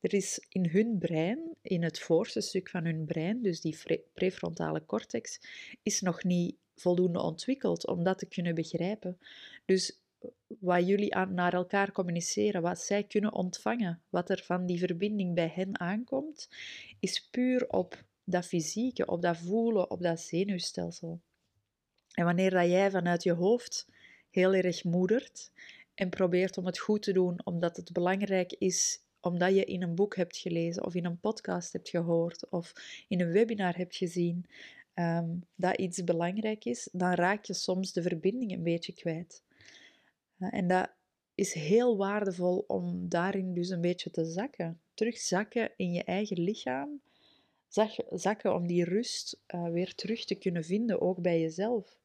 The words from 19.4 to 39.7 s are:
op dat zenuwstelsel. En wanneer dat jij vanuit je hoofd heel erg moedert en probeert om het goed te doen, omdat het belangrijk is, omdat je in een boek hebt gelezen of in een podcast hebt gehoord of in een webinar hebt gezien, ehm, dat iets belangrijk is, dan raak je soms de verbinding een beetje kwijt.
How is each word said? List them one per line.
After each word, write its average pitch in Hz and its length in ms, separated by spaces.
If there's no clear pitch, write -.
op 175 120
dat 165 180
zenuwstelsel. 170 1000
En 170 120
wanneer 180 260
dat 175 180
jij 190 220
vanuit 175 320
je 180 100
hoofd 190 540
heel 190 240
erg 180 300
moedert 185 680
en 190 140
probeert 180 500
om 185 80
het 180 120
goed 214 240
te 202 100
doen, 180 320
omdat 170 320
het 175 160
belangrijk 185 600
is, - 480
omdat 180 340
je 196 100
in 185 180
een 170 120
boek 202 220
hebt 180 200
gelezen 170 480
of 170 100
in 175 100
een 170 160
podcast 185 520
hebt - 160
gehoord 170 600
of 170 240
in 180 120
een 170 120
webinar 202 440
hebt 180 200
gezien, 175 500
ehm, 170 340
dat 185 240
iets 185 260
belangrijk 190 600
is, 240 280
dan 180 200
raak 180 320
je 180 100
soms 185 380
de 180 100
verbinding 185 500
een 175 100
beetje 170 300
kwijt. 170 500